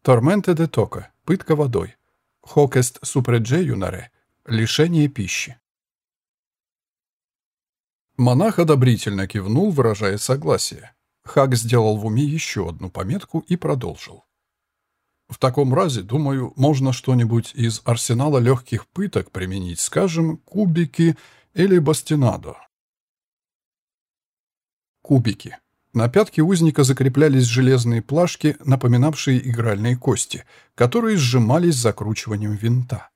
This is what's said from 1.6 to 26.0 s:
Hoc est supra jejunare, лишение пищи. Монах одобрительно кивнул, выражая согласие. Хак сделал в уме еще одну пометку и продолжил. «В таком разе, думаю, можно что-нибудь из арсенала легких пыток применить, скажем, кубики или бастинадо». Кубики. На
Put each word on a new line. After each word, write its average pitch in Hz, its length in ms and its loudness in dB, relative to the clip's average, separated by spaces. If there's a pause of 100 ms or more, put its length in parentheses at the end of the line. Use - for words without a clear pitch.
Hoc 139 340 2
est - 260 -2
supra 123 360 -2
jejunare, 110 720 -4 (360)
лишение 147 640 0
пищи. - 500 -8 (2500)
Монах 127 440 2
одобрительно 120 680 2
кивнул, 113 440 -2
выражая 104 460 0
согласие. - 760 -4 (300)
Хак 131 320 2
сделал 113 420 2
в 104 80 -8
уме 113 180 0
еще 143 460 -4
одну 90 200 -12
пометку 120 500 -8
и 175 160 -2
продолжил. 123 680 -8 (1040)
«В - 100 -18
таком 131 360 0
разе, 143 280 0
думаю, 135 540 -4
можно 135 360 2
что-нибудь 117 600 0
из 113 320 -4
арсенала 123 540 0
легких 123 480 0
пыток 175 440 -6
применить, 92 480 -8
скажем, 165 580 -2
кубики 170 800 0 (360)
или 185 240 4
бастинадо». 143 800 0 (2500)
Кубики. - 560 0 (360)
На 113 140 2